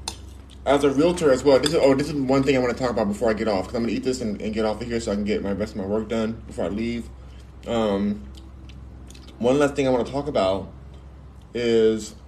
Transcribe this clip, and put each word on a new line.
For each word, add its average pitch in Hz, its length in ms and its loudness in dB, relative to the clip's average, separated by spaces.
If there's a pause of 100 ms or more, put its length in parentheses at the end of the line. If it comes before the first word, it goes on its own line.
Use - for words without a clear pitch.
(640)
As 139 200 4
a 143 80 4
realtor 156 400 4
as 127 120 2
well, 139 140 8
this 143 160 0
is, 165 80 2
oh, 135 140 6
this 147 120 0
is 160 60 -6
one 135 300 2
thing 135 120 2
I 131 40 2
wanna 120 160 0
talk 123 160 -2
about 110 160 0
before 110 240 0
I - 20 2
get 107 140 -2
off, 95 180 0
'cause - 80 -10
I'm 120 80 -2
gonna 113 120 -2
eat 123 100 -4
this 123 180 -2
and, 104 180 -4
and 107 140 -4
get 110 100 0
off 107 160 -2
of 120 80 -10
here 117 120 -4
so 110 120 -4
I 101 40 0
can 104 80 -2
get 101 180 -2
my 98 100 -4
rest 101 200 -4
of 110 80 -10
my 95 80 -6
work 107 200 -2
done 113 380 -2
before - 200 -6
I - 20 -2
leave. 113 420 -4 (560)
Um, 104 560 0 (1160)
one 123 180 4
last 143 180 2
thing 139 120 0
I - 20 4
wanna 123 140 2
talk 139 240 -6
about 95 420 0 (840)
is 113 580 2 (140)